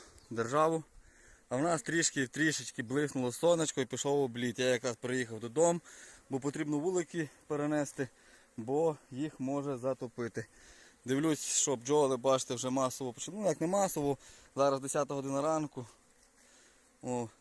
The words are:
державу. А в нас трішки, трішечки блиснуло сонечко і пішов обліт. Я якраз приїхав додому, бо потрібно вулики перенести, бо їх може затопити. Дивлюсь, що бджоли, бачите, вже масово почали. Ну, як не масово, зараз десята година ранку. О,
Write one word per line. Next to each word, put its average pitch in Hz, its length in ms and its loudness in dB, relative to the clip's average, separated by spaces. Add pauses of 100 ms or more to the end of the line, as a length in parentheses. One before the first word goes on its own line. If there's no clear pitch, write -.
(300)
державу. 147 540 2 (640)
А 123 80 -4
в 135 60 0
нас 165 200 0
трішки, 156 440 0
трішечки 143 560 -2
блиснуло 127 500 0
сонечко 165 480 2
і 123 60 2
пішов 143 340 0
обліт. 120 380 0
Я 127 80 4
якраз 123 300 2
приїхав 123 440 -4
додому, 156 400 2 (500)
бо 131 100 -2
потрібно 147 380 -2
вулики 170 500 -2 (180)
перенести, 147 640 -2 (480)
бо 147 400 0 (140)
їх 147 300 -6
може 139 360 -2
затопити. 120 680 -4 (580)
Дивлюсь, 143 400 0
що - 320 0
бджоли, 135 400 2
бачите, 131 380 2
вже 123 160 -4
масово 131 420 -2
почали. 165 260 -10
Ну, 208 100 0
як 151 120 0
не 160 60 0
масово, 170 520 0 (380)
зараз 135 240 4
десята 143 340 -2
година 139 280 -2
ранку. 151 440 -2 (1160)
О, 123 260 -2 (120)